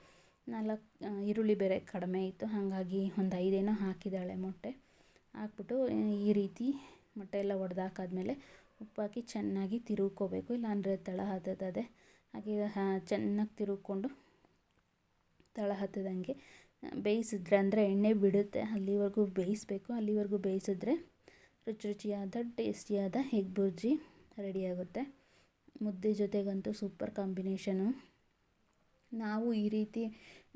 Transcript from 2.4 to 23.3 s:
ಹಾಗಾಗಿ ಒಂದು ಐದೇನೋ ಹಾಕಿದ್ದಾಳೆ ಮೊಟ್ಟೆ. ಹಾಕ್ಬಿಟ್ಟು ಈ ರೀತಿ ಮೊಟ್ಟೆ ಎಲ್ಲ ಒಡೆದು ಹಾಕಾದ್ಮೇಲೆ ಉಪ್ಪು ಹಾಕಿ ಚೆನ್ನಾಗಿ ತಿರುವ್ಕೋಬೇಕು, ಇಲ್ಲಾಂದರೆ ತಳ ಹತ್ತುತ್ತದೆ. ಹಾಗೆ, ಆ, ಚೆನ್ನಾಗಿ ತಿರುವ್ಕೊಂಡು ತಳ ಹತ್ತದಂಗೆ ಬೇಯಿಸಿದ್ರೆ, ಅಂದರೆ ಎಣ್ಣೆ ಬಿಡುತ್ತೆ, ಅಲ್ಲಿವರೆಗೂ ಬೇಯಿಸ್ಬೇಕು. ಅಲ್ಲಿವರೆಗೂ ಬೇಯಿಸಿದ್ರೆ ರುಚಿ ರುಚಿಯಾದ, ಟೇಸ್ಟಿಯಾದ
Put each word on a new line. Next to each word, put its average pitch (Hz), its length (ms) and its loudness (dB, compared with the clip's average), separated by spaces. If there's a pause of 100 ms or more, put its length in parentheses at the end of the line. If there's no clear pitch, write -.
ಹಾಗಾಗಿ 190 720 0
ಒಂದು 190 160 2
ಐದೇನೋ 196 360 4
ಹಾಕಿದ್ದಾಳೆ 190 640 -2
ಮೊಟ್ಟೆ. 185 340 -6 (680)
ಹಾಕ್ಬಿಟ್ಟು 214 540 -2 (260)
ಈ 202 180 4
ರೀತಿ 208 420 2 (420)
ಮೊಟ್ಟೆ 202 220 -4
ಎಲ್ಲ 202 120 0
ಒಡೆದು 185 300 -2
ಹಾಕಾದ್ಮೇಲೆ 185 840 -6 (160)
ಉಪ್ಪು 214 200 -8
ಹಾಕಿ 208 200 -4
ಚೆನ್ನಾಗಿ 202 580 -2
ತಿರುವ್ಕೋಬೇಕು, 196 760 -2
ಇಲ್ಲಾಂದರೆ 202 440 0
ತಳ 190 260 -6
ಹತ್ತುತ್ತದೆ. 190 580 -4 (520)
ಹಾಗೆ, 208 280 -2
ಆ, 196 360 0
ಚೆನ್ನಾಗಿ 208 600 0
ತಿರುವ್ಕೊಂಡು 196 520 -4 (1500)
ತಳ 208 180 0
ಹತ್ತದಂಗೆ 190 920 -4 (300)
ಬೇಯಿಸಿದ್ರೆ, 208 600 2
ಅಂದರೆ 196 340 6
ಎಣ್ಣೆ 208 220 6
ಬಿಡುತ್ತೆ, 202 460 4
ಅಲ್ಲಿವರೆಗೂ 202 640 2
ಬೇಯಿಸ್ಬೇಕು. 196 680 -2
ಅಲ್ಲಿವರೆಗೂ 208 440 2
ಬೇಯಿಸಿದ್ರೆ 196 580 0 (720)
ರುಚಿ 214 200 -6
ರುಚಿಯಾದ, 202 480 -4 (220)
ಟೇಸ್ಟಿಯಾದ 202 580 0 (180)